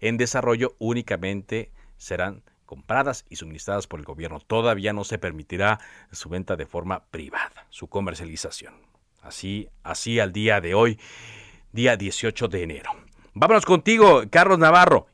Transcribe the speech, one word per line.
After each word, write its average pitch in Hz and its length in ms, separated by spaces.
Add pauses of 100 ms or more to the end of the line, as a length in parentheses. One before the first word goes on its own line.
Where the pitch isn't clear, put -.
en 113 160
desarrollo, 120 640
únicamente 104 920 (240)
serán 90 480 (220)
compradas 131 640
y 82 80
suministradas 87 500
por 82 140
el 71 40
gobierno. 76 360
Todavía 110 500
no 104 140
se 110 120
permitirá 90 600 (320)
su - 160
venta 90 300
de 76 80
forma 85 440
privada, - 600
su - 180
comercialización. 85 880 (460)
Así, 101 480 (140)
así 117 360
al 98 140
día 104 260
de 87 160
hoy, 113 240 (720)
día 120 240
dieciocho 104 540
de 90 140
enero. 80 280 (420)
Vámonos 180 320
contigo, 185 640
Carlos 180 300
Navarro. 160 540